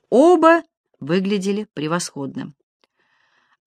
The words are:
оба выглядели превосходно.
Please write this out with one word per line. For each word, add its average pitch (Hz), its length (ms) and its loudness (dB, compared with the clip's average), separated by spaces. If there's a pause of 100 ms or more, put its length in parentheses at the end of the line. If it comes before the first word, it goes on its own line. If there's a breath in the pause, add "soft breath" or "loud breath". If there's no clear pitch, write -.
(120)
оба 330 500 4 (380)
выглядели 196 760 -4
превосходно. 143 800 -8 (1120)